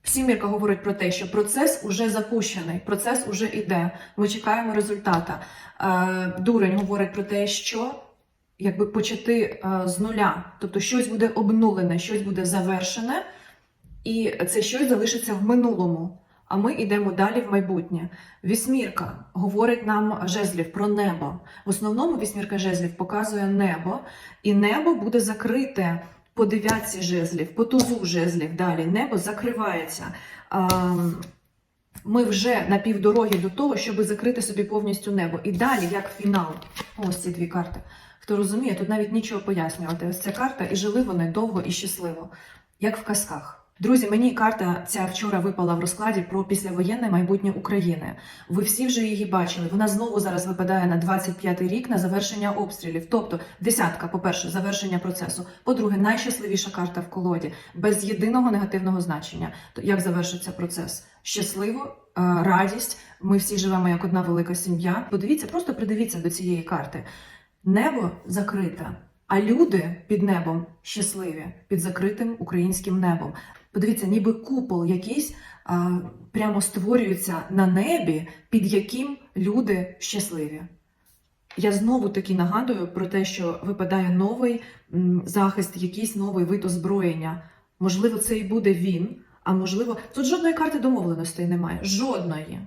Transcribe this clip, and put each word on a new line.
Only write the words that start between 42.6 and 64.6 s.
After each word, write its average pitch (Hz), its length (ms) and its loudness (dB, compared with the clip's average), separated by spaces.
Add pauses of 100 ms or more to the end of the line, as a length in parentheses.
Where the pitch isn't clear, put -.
як 214 180 0
в - 60 -12
казках. - 600 -6 (160)
Друзі, 233 300 4
мені 233 220 4
карта 214 560 0
ця - 180 -2
вчора 190 340 -2
випала 175 360 0
в 170 40 -2
розкладі 202 420 0
про 190 220 -2
післявоєнне 196 680 0
майбутнє 196 420 4
України. 175 640 -2 (340)
Ви 180 140 2
всі 247 240 -2
вже 233 140 0
її 208 240 0
бачили. 180 460 0
Вона 208 160 2
знову 208 320 0
зараз 180 280 -2
випадає 185 380 0
на 175 120 2
двадцять 180 400 0
п'ятий 180 300 -2
рік, 247 220 -2
на 226 80 2
завершення 202 540 -2
обстрілів. 170 580 -6
Тобто 208 300 0 (200)
десятка, 175 480 0
по-перше, 180 420 -2
завершення 190 500 -2
процесу. 180 460 -6 (180)
По-друге, 214 340 2
найщасливіша 208 760 0
карта 175 300 -4
в 170 80 -10
колоді, 175 440 -2 (220)
без 202 280 2
єдиного 220 480 2
негативного 190 500 0
значення. 165 520 -6 (200)
То - 80 -10
як 190 200 2
завершиться 175 500 -2
процес? 170 560 -8 (140)
Щасливо, 208 600 -2
е, - 400 -8 (220)
радість. 190 540 2 (240)
Ми 196 160 4
всі 202 200 0
живемо 185 320 2
як 170 140 0
одна 180 180 2
велика 170 340 0
сім'я. 180 560 -2